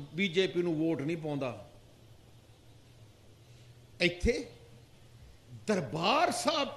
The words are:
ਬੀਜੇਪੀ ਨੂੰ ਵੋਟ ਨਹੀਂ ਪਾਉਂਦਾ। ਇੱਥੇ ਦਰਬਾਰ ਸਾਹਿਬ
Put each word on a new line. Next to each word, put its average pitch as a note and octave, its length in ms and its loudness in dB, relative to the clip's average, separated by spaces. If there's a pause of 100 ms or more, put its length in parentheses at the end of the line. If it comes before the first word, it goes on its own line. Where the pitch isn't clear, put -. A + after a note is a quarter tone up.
(140)
ਬੀਜੇਪੀ F3+ 480 2
ਨੂੰ F3 160 0
ਵੋਟ D#3+ 220 0
ਨਹੀਂ D#3 160 -2
ਪਾਉਂਦਾ। C#3 540 -6 (2250)
ਇੱਥੇ A3 500 0 (1160)
ਦਰਬਾਰ G3 640 2
ਸਾਹਿਬ C#4+ 460 0